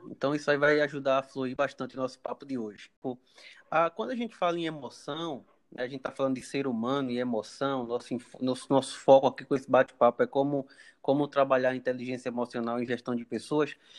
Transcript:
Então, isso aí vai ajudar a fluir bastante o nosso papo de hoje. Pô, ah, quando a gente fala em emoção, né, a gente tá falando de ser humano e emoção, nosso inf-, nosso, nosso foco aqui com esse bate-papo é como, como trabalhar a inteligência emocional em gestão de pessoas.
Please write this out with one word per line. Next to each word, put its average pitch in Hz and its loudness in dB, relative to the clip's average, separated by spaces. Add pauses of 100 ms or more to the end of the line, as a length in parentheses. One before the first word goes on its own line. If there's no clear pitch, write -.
Então, 139 -4
isso 147 -4
aí 143 4
vai 147 4
ajudar 139 0
a 135 -6
fluir 131 -6
bastante 135 -4
o - -10
nosso 127 -4
papo 120 -4
de 135 -6
hoje. 104 -10 (120)
Pô, 127 -6 (520)
ah, 165 2
quando 220 -8
a 262 -4
gente 233 -6
fala 175 0
em 170 -4
emoção, 156 -8 (260)
né, - -8
a 127 -6
gente 135 -10
tá 135 -6
falando 135 0
de 127 -10
ser 139 -4
humano 127 0
e 120 -2
emoção, 123 -2
nosso 120 -6
inf-, - -10
nosso, 127 -2
nosso 135 2
foco 135 8
aqui 131 -2
com 143 -2
esse 131 -4
bate-papo 127 4
é - 4
como, 139 0 (360)
como 143 2
trabalhar 135 2
a 131 -4
inteligência 127 -4
emocional 120 -4
em 120 -2
gestão 123 -4
de 117 -4
pessoas. 147 -2 (240)